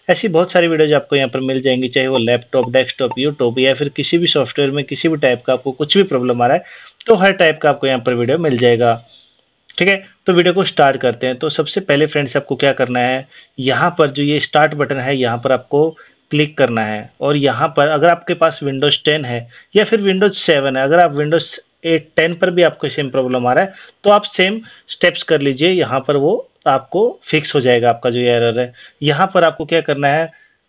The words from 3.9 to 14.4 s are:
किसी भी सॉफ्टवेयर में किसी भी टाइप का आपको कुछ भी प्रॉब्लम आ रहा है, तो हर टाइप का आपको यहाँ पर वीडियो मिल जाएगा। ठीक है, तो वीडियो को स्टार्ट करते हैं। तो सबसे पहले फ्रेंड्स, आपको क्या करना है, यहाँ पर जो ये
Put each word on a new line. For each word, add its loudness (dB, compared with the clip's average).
किसी -2
भी 0
सॉफ्टवेयर 0
में -4
किसी -6
भी -2
टाइप 0
का 0
आपको -4
कुछ -2
भी 4
प्रॉब्लम -2
आ 2
रहा 2
है, -4
तो 6
हर 2
टाइप 0
का 2
आपको -2
यहाँ 0
पर -2
वीडियो 0
मिल -2
जाएगा। 2
ठीक 2
है, 0
तो 2
वीडियो 4
को 0
स्टार्ट 2
करते -2
हैं। -4
तो -4
सबसे -4
पहले 2
फ्रेंड्स, -4
आपको -4
क्या 0
करना -2
है, -2
यहाँ 0
पर 2
जो -6
ये 0